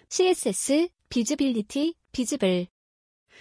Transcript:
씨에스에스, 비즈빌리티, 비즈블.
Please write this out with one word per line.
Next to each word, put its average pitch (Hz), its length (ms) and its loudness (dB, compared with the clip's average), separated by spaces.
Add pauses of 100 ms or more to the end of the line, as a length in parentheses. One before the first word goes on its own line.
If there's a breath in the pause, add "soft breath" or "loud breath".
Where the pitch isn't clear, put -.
씨에스에스, 339 800 2 (200)
비즈빌리티, 269 880 -2 (160)
비즈블. 190 560 -2 (720 loud breath)